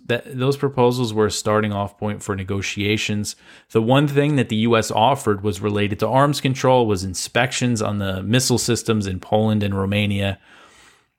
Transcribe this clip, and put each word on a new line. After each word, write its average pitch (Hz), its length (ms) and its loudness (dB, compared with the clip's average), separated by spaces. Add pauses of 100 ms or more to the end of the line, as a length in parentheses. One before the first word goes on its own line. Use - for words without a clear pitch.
that, 123 320 -4
those 135 180 0
proposals 123 560 0
were 107 140 2
a 95 40 0
starting 107 400 0
off 101 280 -6
point 104 240 -6
for 101 120 -4
negotiations. 101 1000 -2 (380)
The 113 80 4
one 135 260 4
thing 143 300 2
that 120 120 0
the 113 60 -2
U 113 200 2
S 110 140 0
offered 107 540 0
was 98 180 -4
related 104 380 -2
to 110 80 0
arms 143 340 2
control, 127 460 2
was 98 160 0
inspections 120 760 -2
on 104 200 -2
the 95 240 -4
missile 120 340 2
systems 110 480 0
in 92 140 -4
Poland 107 420 2
and 98 160 -2
Romania 98 600 0 (800)